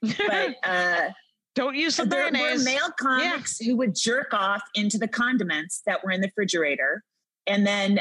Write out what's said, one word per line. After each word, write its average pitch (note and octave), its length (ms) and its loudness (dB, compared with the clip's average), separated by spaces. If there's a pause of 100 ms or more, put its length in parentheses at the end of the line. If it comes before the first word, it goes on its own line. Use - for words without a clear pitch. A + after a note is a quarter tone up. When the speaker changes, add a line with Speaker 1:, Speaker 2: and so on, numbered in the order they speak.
Speaker 1:
but, A#3 580 0
Speaker 2:
<laughs> - 40 -4
Speaker 1:
uh, F3+ 460 2 (440)
Speaker 2:
Don't C4+ 220 0
use D#4 220 0
the E4+ 80 0
Speaker 1:
there C4+ 180 0
were E4 80 -2
Speaker 2:
mayonnaise. B3+ 320 0
Speaker 1:
male C4 160 0
Speaker 2:
Yeah. E4+ 80 -2 (100)
Speaker 1:
comics C4+ 600 0
who A#3 160 2
would A3+ 180 2
jerk B3 380 0
off G3+ 300 0 (120)
into G#3 240 0
the A3+ 100 0
condiments G#3 800 -2
that F#3+ 160 -2
were F#3+ 80 -4
in F#3 120 0
the G3 60 0
refrigerator. D#3+ 760 0 (420)
And G3+ 200 4
then, G3+ 340 2